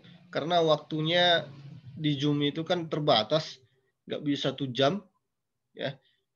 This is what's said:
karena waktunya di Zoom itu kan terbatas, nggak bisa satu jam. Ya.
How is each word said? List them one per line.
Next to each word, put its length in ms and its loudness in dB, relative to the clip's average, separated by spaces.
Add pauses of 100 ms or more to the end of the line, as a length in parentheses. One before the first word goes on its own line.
(320)
karena 280 0
waktunya 880 2 (480)
di 240 -2
Zoom 240 0
itu 240 -2
kan 240 -2
terbatas, 680 2 (480)
nggak 140 -6
bisa 300 -2
satu 200 -6
jam. 280 2 (760)
Ya. 240 -8 (360)